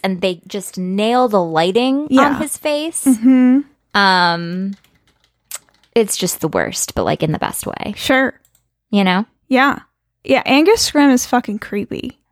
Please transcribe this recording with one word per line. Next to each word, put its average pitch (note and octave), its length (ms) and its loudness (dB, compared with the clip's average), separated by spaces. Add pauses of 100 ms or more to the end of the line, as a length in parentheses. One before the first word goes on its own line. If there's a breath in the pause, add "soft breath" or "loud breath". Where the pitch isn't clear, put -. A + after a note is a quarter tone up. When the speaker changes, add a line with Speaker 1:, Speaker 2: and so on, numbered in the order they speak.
Speaker 1:
and F#3+ 160 -4
they F#3 260 -4
just - 320 -12
nail G#3+ 480 0
the G#3 160 0
lighting G3 680 0
Speaker 2:
Yeah. C#4 260 4
Speaker 1:
on D#4 60 -6
his D4 160 -8
face. D4+ 460 -4
Speaker 2:
Mm-hmm. B3+ 560 4 (380)
Speaker 1:
Um, F3+ 760 0 (1200)
it's D#3+ 240 0
just - 220 -4
the D#3+ 80 -2
worst, - 460 -4
but, F#2 100 -2
like, - 180 -2
in D#3 100 -2
the - 60 -4
best - 280 -8
way. - 300 -8
Speaker 2:
Sure. - 420 -2 (520)
Speaker 1:
You G3+ 140 2
know? F#3 200 0 (240)
Speaker 2:
Yeah. C4 320 2 (420)
Yeah, C4 240 2
Angus D#4+ 440 4
Scrimm C#4+ 220 4
is B3 140 0
fucking A3+ 340 -2
creepy. - 580 -8 (140)